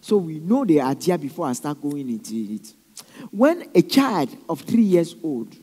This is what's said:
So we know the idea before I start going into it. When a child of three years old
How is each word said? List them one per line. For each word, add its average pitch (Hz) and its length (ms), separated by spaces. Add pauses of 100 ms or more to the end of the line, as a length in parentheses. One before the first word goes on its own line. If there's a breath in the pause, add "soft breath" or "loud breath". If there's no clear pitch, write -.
So - 160
we 165 240
know 220 240
the 165 160
idea 143 380
before 147 280
I 131 60
start 143 280
going 143 280
into 110 260
it. 107 380 (580 loud breath)
When 294 440
a 175 80
child 208 540 (120)
of 165 140
three - 200
years 175 400
old 120 400